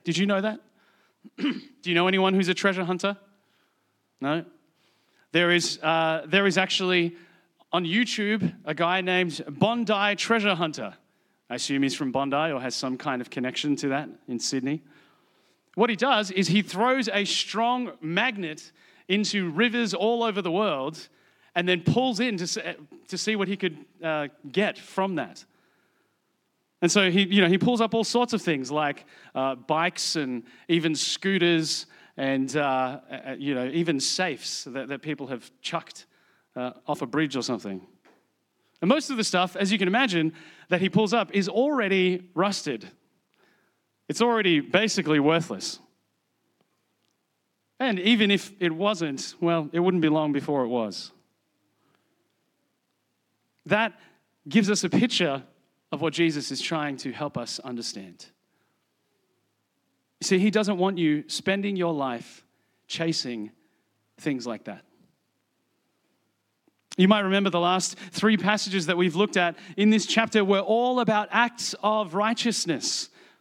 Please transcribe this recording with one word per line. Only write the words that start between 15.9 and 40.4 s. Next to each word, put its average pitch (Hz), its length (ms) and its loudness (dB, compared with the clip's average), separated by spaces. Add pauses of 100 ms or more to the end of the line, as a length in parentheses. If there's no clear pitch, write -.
does 214 360 2
is 185 180 2
he 196 140 4
throws 240 440 0
a 202 160 0
strong 233 680 -2 (100)
magnet 180 720 -4 (360)
into 190 440 0
rivers 220 420 0
all 226 300 0
over 208 180 -2
the 170 100 -2
world 160 560 -2 (480)
and 175 140 0
then 175 140 2
pulls 247 360 2
in 240 180 0
to 175 100 -6
se-, 165 280 -6 (320)
to 185 100 -8
see 214 200 -2
what 196 100 0
he 196 80 -2
could, 175 220 -4 (260)
uh, 156 240 -2 (240)
get 175 260 0
from 190 380 -4
that. 113 300 -8 (1400)
And 175 100 4
so 196 180 4
he, 196 160 4
you 196 160 4
know, 175 60 6
he 185 100 4
pulls 233 240 2
up 220 120 0
all 226 100 0
sorts 240 300 0
of 214 80 -2
things 135 300 -2
like, 147 340 -2 (280)
uh, 135 220 -2
bikes 156 600 -2
and 127 280 -4 (240)
even 165 280 2
scooters 170 920 0 (300)
and, 135 380 0
uh, 135 440 0 (100)
uh, 135 280 -12
you 139 180 -2
know, 127 100 -2
even 160 340 0
safes - 640 -4
that, 131 240 -10
that 139 120 -8
people 143 260 -8
have 127 220 -10 (120)
chucked, - 440 -8 (500)
uh, 123 160 -6 (140)
off 147 160 -4
a 139 60 -4
bridge 139 280 -2
or 127 60 -2
something. 101 400 -6 (1000)
And 170 100 2
most 285 200 2
of 269 80 -4
the 220 60 0
stuff, 185 320 0
as 190 160 0
you 220 80 2
can 190 80 0
imagine, 180 460 2 (360)